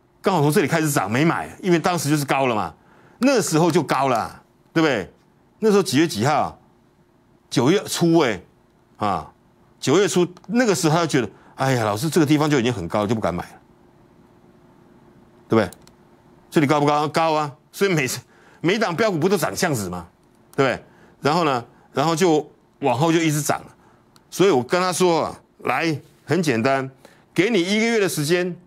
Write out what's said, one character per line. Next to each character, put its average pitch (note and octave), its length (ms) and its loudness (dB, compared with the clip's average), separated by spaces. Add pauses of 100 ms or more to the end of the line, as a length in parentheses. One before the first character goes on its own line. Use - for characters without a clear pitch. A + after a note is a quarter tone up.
(200)
刚 G3+ 140 0
好 D#3+ 80 2
从 D3 100 2
这 G3+ 80 2
里 C#3+ 80 0
开 D#3+ 120 0
始 D#3 100 0
涨， A#2 200 -2
没 B2+ 140 0
买， A2 260 -2 (100)
因 F#3 120 0
为 E3+ 60 4
当 F3 200 0
时 C3+ 100 -4
就 D3+ 80 2
是 C#3+ 80 -4
高 C3+ 220 0
了 A#2+ 80 0
嘛， F#2 180 -4 (460)
那 B3 240 2
时 D#3 160 0
候 F3 100 4
就 E3+ 140 2
高 C#3 240 -2
了， A2 360 -4 (300)
对 E3 80 0
不 D#3+ 60 4
对？ A2+ 240 0 (480)
那 G#3+ 120 2
时 G3+ 60 4
候 G3+ 60 4
几 B2+ 160 -2
月 E3 80 4
几 A2 200 -4
号？ A#2 340 -2 (880)
九 B2 220 2
月 G3 160 0
初 E3 320 2
哎， A#2 200 2 (600)
啊， F2+ 340 -4 (480)
九 C#3 180 2
月 G3+ 80 4
初 F3 220 0 (200)
那 A#3+ 180 0
个 G3 80 2
时 D#3+ 160 0
候 D3+ 40 2
他 E3+ 60 2
就 E3 60 0
觉 C3 200 0
得， - 60 -14 (220)
哎 C3+ 180 0
呀， A#2+ 120 0
老 G#2 120 0
师 D3+ 140 -4
这 F3+ 100 2
个 D3 60 4
地 D3+ 100 4
方 D3+ 140 0
就 C#3+ 100 2
已 - 20 2
经 A#2+ 80 0
很 G2 160 -6
高 G#2+ 140 -2
了， G#2 60 0
就 G2 80 -2
不 A2 80 -4
敢 F2 120 -4
买 F2 100 -6
了， - 160 -20 (1900)
对 A2+ 100 2
不 G#2 60 4
对？ F2 60 -4 (800)
这 F3 100 0
里 C#3+ 60 4
高 D3 120 2
不 C#3+ 60 0
高？ D3 240 2
高 D#3+ 240 0
啊！ C#3+ 180 -2 (220)
所 G3 160 -2
以 F#3 60 0
每 C#3+ 120 0
次， A#2+ 140 -8 (400)
每 E3+ 140 0
一 A#3 40 -2
档 G3 160 -2
标 A3 160 0
股 F3+ 60 -2
不 D3+ 100 0
都 G3 120 0
长 G2 160 -4
这 F3+ 120 -2
样 D#3 80 -2
子 G2+ 140 -4
吗？ F2 180 -10 (480)
对 C#3 120 2
不 B2+ 40 2
对？ F#2+ 140 -6 (380)
然 C#3+ 120 0
后 F3 100 0
呢， B2+ 200 -2 (300)
然 C3+ 100 0
后 E3 100 0
就 D#3 320 2 (340)
往 B2+ 180 0
后 E3 120 2
就 D#3+ 80 2
一 D#3+ 120 0
直 D3 100 -2
涨 A#2+ 200 -4
了。 - 140 -20 (540)
所 - 180 2
以 G3+ 40 6
我 C3 120 4
跟 F3 160 -2
他 F#3 140 0
说 E3 320 2
啊 E2+ 160 -8 (240)
，“来， C#3+ 340 -2 (260)
很 E3+ 180 -2
简 B2 180 0
单， C3+ 300 0 (420)
给 F3+ 160 0
你 G#3 140 2
一 G3+ 180 -2
个 A3+ 60 0
月 A#3 140 0
的 F#3+ 80 0
时 D3+ 160 -4
间， F3+ 300 -2 (120)